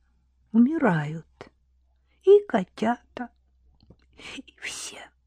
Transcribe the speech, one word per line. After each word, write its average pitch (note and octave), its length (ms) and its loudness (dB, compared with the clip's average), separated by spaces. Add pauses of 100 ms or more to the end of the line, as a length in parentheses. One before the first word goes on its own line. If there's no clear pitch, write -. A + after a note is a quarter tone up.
(520)
умирают G#3+ 760 0 (960)
и G4+ 240 8
котята, - 840 -6 (1080)
и - 240 -20
все». - 500 -16 (160)